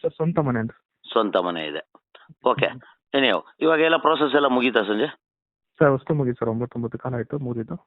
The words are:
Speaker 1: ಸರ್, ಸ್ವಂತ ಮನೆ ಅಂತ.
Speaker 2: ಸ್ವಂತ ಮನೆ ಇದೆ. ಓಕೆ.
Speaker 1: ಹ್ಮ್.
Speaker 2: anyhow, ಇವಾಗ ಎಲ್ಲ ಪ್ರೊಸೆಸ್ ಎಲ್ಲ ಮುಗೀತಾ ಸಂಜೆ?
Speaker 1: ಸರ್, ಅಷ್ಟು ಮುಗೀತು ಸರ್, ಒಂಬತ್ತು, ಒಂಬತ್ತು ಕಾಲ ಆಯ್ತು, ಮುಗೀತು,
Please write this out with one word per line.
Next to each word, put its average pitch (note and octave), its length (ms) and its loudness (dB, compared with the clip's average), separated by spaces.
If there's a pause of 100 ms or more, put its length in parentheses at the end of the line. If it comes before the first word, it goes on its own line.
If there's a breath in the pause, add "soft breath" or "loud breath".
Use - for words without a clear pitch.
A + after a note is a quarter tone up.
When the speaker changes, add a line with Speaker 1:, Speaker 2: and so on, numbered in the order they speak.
Speaker 1:
ಸರ್, E3 100 -4
ಸ್ವಂತ E3 260 -2
ಮನೆ C3+ 200 0
ಅಂತ. A2+ 140 -4 (400)
Speaker 2:
ಸ್ವಂತ G#2+ 240 0
ಮನೆ F2 300 -2
ಇದೆ. D2+ 240 -10 (540 loud breath)
ಓಕೆ. - 220 2
Speaker 1:
ಹ್ಮ್. B2+ 140 -8 (340 soft breath)
Speaker 2:
anyhow, A#2 280 2 (180 soft breath)
ಇವಾಗ D#3+ 200 4
ಎಲ್ಲ D#3+ 160 4
ಪ್ರೊಸೆಸ್ D3 380 2
ಎಲ್ಲ C#3+ 120 4
ಮುಗೀತಾ B2 360 2
ಸಂಜೆ? G#2+ 240 0 (720)
Speaker 1:
ಸರ್, C#3+ 140 4
ಅಷ್ಟು C3+ 220 -2
ಮುಗೀತು B2+ 240 0
ಸರ್, A#2 100 -4
ಒಂಬತ್ತು, A#2 300 -4
ಒಂಬತ್ತು A#2 200 -6
ಕಾಲ B2 160 -6
ಆಯ್ತು, A#2 240 -6
ಮುಗೀತು, A#2+ 360 -6 (120)